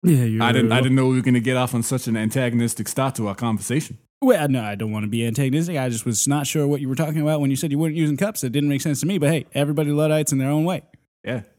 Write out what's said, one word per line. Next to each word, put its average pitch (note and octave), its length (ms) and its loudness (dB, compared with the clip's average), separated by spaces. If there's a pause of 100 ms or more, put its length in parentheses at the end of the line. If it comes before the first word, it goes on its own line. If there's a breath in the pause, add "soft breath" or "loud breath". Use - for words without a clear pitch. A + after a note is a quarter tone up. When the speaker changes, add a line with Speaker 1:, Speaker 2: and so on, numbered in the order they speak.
Speaker 1:
Yeah, D3+ 200 6
you're A2 200 0
Speaker 2:
I B2 80 4
didn't, A#2+ 180 4
I A#2 60 4
Speaker 1:
welcome. B2+ 80 4
Speaker 2:
didn't C3 120 4
know C3 120 4
we C3 80 2
were B2+ 60 0
gonna B2 180 4
get B2+ 160 0
off B2+ 180 0
on A#2 80 0
such B2+ 240 -2
an A2+ 100 0
antagonistic A#2 720 0
start C#3 300 -2
to A2 100 -4
our G2 80 -4
conversation. A#2 640 -4 (240)
Speaker 1:
Well, G3 260 4
no, C3 140 0
I G#2 140 -6
don't A2 160 -4
wanna G#2+ 160 -4
be A#2 180 -2
antagonistic. C#3 500 0
I C3 120 -2
just A2+ 180 -4
was A#2 220 -2
not D3 180 0
sure D3 220 0
what C#3+ 120 0
you C3+ 80 -6
were C3+ 60 -2
talking D#3 260 -2
about D3+ 200 0
when C#3 100 2
you C3+ 60 0
said D3 160 -2
you C#3+ 80 -2
weren't D#3+ 160 0
using D3+ 200 0
cups. G3+ 280 -2
It B2 80 -4
didn't D3 160 0
make C#3 120 0
sense C3 200 -2
to C#3+ 60 -4
me, F#3+ 120 0
but D3 100 2
hey, C#3+ 260 0
everybody D3 360 0
Luddites D3+ 400 2
in C3+ 80 0
their C3 120 0
own D3+ 140 2
way. F3 180 -4 (420)
Speaker 2:
Yeah. A#2 180 -6 (160)